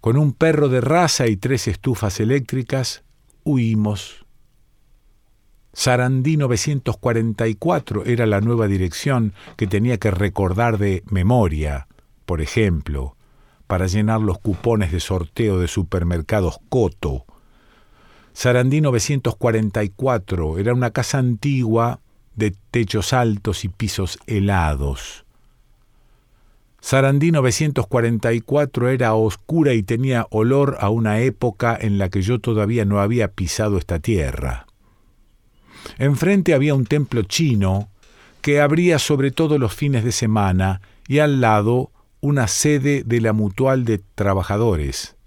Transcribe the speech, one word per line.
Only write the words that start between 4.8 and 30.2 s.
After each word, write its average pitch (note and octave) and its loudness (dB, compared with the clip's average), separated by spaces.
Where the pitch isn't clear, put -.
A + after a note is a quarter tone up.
Sarandí C3 0
novecientos B2+ -2
cuarenta A2+ -2
y A2+ 0
cuatro D#3 -4
era A#2+ 0
la G2+ 2
nueva A2+ 2
dirección G2 0
que G#2 -2
tenía G#2+ 0
que G#2+ 0
recordar G2 0
de F#2+ 0
memoria, E2+ 0
por E2 -4
ejemplo, D2+ -2
para F#2+ 0
llenar G#2+ 0
los G2+ -2
cupones G#2 -2
de F2 -2
sorteo F#2 -2
de F2 0
supermercados F2 -2
Coto. D#2+ -2
Sarandí B2+ 2
novecientos C3 0
cuarenta A2 0
y G2 -4
cuatro F#2 -2
era A#2 0
una B2 0
casa C3 -2
antigua A#2+ 0
de G#2+ -2
techos A2 0
altos A2 0
y F#2+ -4
pisos G2 -6
helados. D#2+ -2
Sarandí C#3 2
novecientos C3+ 0
cuarenta A#2 0
y A#2 0
cuatro C3+ -2
era B2 0
oscura B2+ 2
y A2 0
tenía A#2 -2